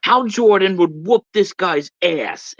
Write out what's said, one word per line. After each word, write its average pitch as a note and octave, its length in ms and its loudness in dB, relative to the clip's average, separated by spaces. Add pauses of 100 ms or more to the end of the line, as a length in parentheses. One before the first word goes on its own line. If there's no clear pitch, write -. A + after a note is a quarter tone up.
Hal B3 220 2
Jordan G3+ 520 2
would E3 300 0
whoop A3+ 260 2
this G3+ 200 0
guy's D#3 380 -4 (120)
ass. - 560 -4